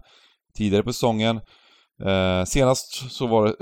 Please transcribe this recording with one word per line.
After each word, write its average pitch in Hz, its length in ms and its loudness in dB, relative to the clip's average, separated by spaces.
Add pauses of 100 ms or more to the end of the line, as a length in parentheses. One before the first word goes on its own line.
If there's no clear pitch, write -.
(580)
tidigare 104 240 2
på 120 100 -4
säsongen. 113 480 0 (640)
Eh, 92 400 2
senast 131 680 -2
så 131 140 -6
var 110 200 4
det 110 160 2